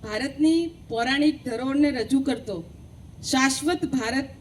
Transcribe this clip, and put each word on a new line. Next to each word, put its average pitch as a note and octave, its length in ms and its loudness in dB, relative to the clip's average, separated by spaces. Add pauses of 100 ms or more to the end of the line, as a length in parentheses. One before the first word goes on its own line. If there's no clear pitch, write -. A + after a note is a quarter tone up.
ભારતની C4+ 560 2 (300)
પૌરાણિક C4 460 2 (100)
ધરોહરને C4 420 2 (100)
રજૂ C4 300 2
કરતો G#3+ 280 -4 (720)
શાશ્વત C4+ 520 2 (140)
ભારત B3+ 320 -2 (120)